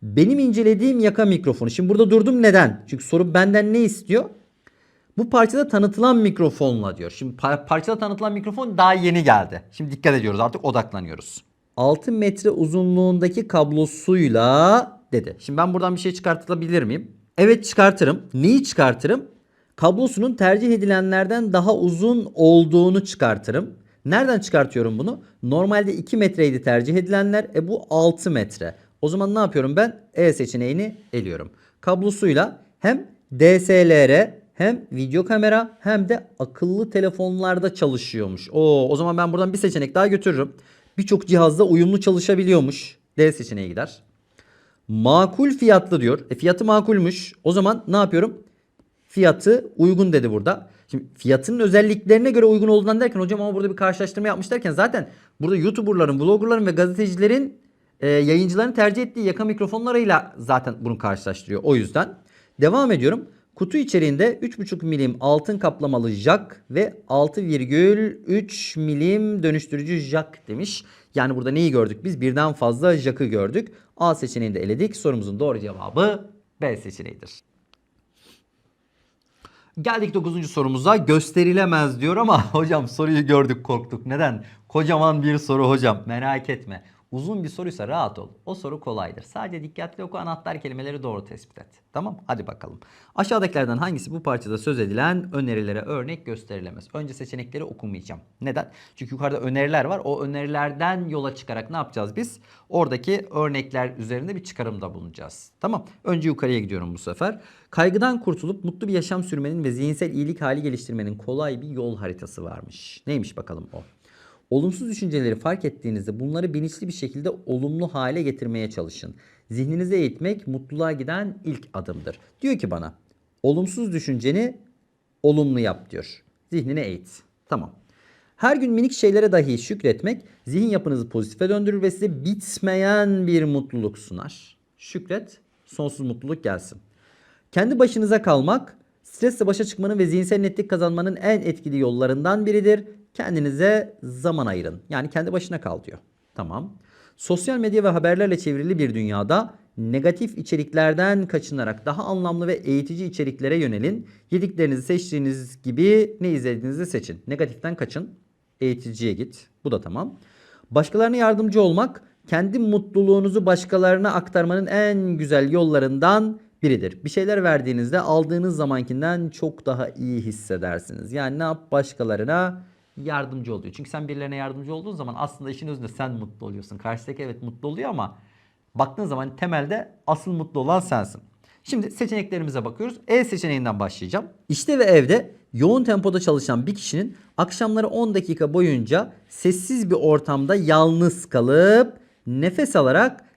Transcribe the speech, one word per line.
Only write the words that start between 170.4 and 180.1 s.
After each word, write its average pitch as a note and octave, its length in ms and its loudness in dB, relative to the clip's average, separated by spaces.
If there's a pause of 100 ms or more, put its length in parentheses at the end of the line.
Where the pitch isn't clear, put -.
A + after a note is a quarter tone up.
Yani C#3 260 -6
ne E3 40 -4
yap? D#3+ 280 -6
Başkalarına C#3+ 920 -2 (320)
yardımcı C3 580 -8
ol G2+ 80 -10
diyor. G2 140 -16
Çünkü C#3+ 120 -16
sen D3+ 180 -10
birilerine C#3 280 -10
yardımcı C3+ 380 -10
olduğun F3+ 220 -12
zaman B2+ 220 -12
aslında C#3+ 320 -10
işin C#3 180 -14
özünde C3 200 -10
sen C3 240 -8
mutlu A2 340 -14
oluyorsun. G2+ 320 -16
Karşıdaki A#2+ 460 -10
evet B2 200 -12
mutlu A#2+ 240 -12
oluyor G#3 220 -8
ama A2+ 280 -8 (580)
baktığın C3+ 300 -4
zaman C3+ 300 -8
temelde E3+ 560 -6 (160)
asıl D#3 240 -4